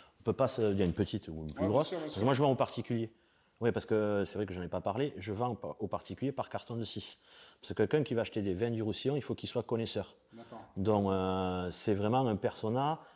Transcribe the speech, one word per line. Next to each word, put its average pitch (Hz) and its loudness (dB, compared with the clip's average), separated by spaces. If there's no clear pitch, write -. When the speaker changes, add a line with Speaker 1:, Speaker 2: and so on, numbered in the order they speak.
Speaker 1:
on - -20
peut 113 2
pas 131 4
se, 110 2
il 98 2
y 101 2
a 95 6
une 85 4
petite 101 0
ou 80 -8
une 78 -6
plus 71 -12
Speaker 2:
Ouais, - -10
bien 95 2
Speaker 1:
grosse. 143 4
Speaker 2:
sûr, 185 -6
bien 156 -6
Speaker 1:
Parce - -8
que 95 -6
Speaker 2:
sûr. 104 2
Speaker 1:
moi, 135 6
je 131 4
vends 139 6
aux 127 4
particuliers. 113 -2
Oui, 113 4
parce 104 -2
que 104 2
c'est - -10
vrai 104 0
que 92 -8
j'en 90 -6
ai 85 -6
pas 90 -2
parlé, 117 -2
je 98 -6
vends 120 -2
au 110 -4
par-, - -8
aux 104 -2
particuliers 104 -4
par 123 -6
carton - -8
de 113 -4
six. - -10
Parce - -12
que - -
quelqu'un 135 4
qui 131 -2
va 113 2
acheter 107 -2
des 98 0
vins 113 0
du 113 -2
Roussillon, 120 0
il 127 -2
faut 113 -4
qu'il - -8
soit 113 -2
connaisseur. 113 -4
Speaker 2:
D'accord. - -16
Speaker 1:
Donc, 101 4
euh, 92 0
c'est 104 0
vraiment 110 2
un 107 0
persona, 127 -2